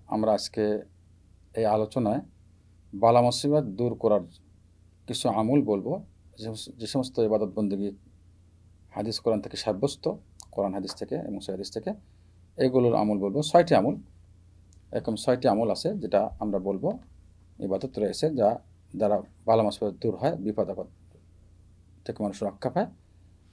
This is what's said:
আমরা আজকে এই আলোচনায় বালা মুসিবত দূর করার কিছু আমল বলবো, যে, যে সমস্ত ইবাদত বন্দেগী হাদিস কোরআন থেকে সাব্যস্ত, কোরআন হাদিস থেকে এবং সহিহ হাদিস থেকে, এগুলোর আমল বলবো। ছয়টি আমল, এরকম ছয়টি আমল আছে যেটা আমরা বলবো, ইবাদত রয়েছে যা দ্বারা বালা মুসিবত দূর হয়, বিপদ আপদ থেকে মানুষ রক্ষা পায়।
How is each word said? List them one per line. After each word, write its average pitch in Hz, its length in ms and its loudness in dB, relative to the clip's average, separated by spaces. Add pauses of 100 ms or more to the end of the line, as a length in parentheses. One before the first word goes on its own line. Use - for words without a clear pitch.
আমরা 110 260 2
আজকে 104 480 0 (760)
এই 113 80 2
আলোচনায় 107 560 0 (760)
বালা 117 280 6
মুসিবত 143 420 2
দূর 113 300 -2
করার 104 260 4 (880)
কিছু 120 220 -4
আমল 113 340 2
বলবো, 107 420 -2 (340)
যে, 110 160 -8 (220)
যে 113 100 -10
সমস্ত 127 320 -4
ইবাদত 107 360 2
বন্দেগী 101 360 -2 (1000)
হাদিস 107 300 -6
কোরআন 110 200 0
থেকে - 160 -12
সাব্যস্ত, - 560 -2 (380)
কোরআন 98 240 -2
হাদিস 98 200 -8
থেকে - 200 -10
এবং 104 260 -8
সহিহ 95 140 -8
হাদিস - 180 -10
থেকে, 185 220 -6 (640)
এগুলোর 123 380 4
আমল 104 240 2
বলবো। 101 240 0
ছয়টি 170 320 6
আমল, 107 220 4 (960)
এরকম 110 220 -4
ছয়টি 127 340 0
আমল 107 220 2
আছে 175 280 -2
যেটা 107 320 0 (100)
আমরা 101 180 -2
বলবো, 98 400 -2 (600)
ইবাদত 95 400 -4
রয়েছে 104 360 0
যা 117 240 2 (380)
দ্বারা 101 260 2 (240)
বালা 110 160 4
মুসিবত 104 380 -2
দূর 104 160 -2
হয়, 160 200 -2
বিপদ 104 340 -2
আপদ 95 160 -8 (1160)
থেকে - 180 -8
মানুষ 101 200 -6
রক্ষা 107 280 -4
পায়। 180 160 0 (680)